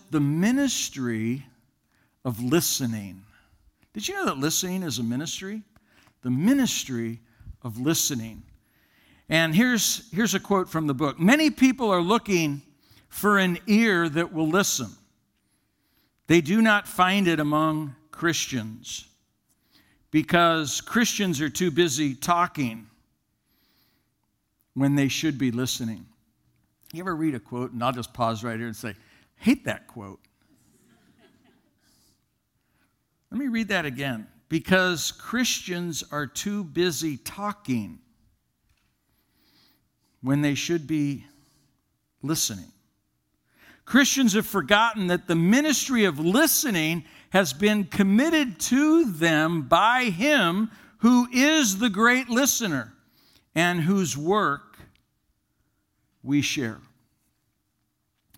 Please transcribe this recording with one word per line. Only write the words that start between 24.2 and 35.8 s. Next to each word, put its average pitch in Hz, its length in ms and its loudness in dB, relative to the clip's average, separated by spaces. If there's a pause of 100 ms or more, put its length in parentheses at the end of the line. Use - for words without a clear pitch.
when 139 220 0
they 139 140 2
should 151 280 -4
be 127 140 0
listening." 117 540 -6 (880)
You 165 80 -12
ever 185 140 -6
read 156 200 -2
a 117 40 -8
quote, 123 320 -8
and 120 120 -8
I'll 131 80 0
just 123 220 -8
pause 113 300 -4
right 113 140 -6
here 117 100 -8
and 110 80 -12
say, 104 200 -12 (420)
Hate - 280 0
that 104 220 -6
quote. 101 320 -18 (3000)
Let 214 80 -6
me 285 80 -4
read 226 220 -2
that 180 160 0
again. 127 420 -6 (200)
"Because 180 640 2
Christians 175 1000 -4